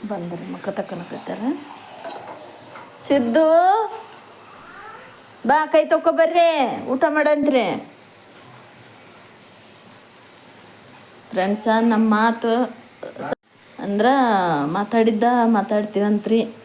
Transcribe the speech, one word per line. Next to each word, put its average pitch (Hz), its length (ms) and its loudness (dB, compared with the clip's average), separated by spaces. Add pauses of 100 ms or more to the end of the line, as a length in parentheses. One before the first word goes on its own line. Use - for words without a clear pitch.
ಬಂದ್ರಿ, 175 420 -10
ಮುಖ 180 180 -10
ತಕ್ಕನಕತ್ತಾರ. 185 680 -10 (1600)
ಸಿದ್ದು, 320 760 4 (1700)
ಬಾ, 302 200 2
ಕೈ 311 180 4
ತಕೊ 320 280 0
ಬರ್ರಿ, 330 720 2
ಊಟ 262 220 0
ಮಾಡಂತ್ರಿ. 285 760 0 (3500)
ಫ್ರೆಂಡ್ಸ, 202 380 0 (120)
ನಮ್ಮ 220 340 4
ಮಾತು 233 520 0 (640)
ಸ-, - 40 -4 (440)
ಅಂದ್ರ 202 280 -2 (580)
ಮಾತಾಡಿದ್ದ 208 600 0 (200)
ಮಾತಾಡ್ತೀವಂತ್ರಿ. 214 1080 0 (100)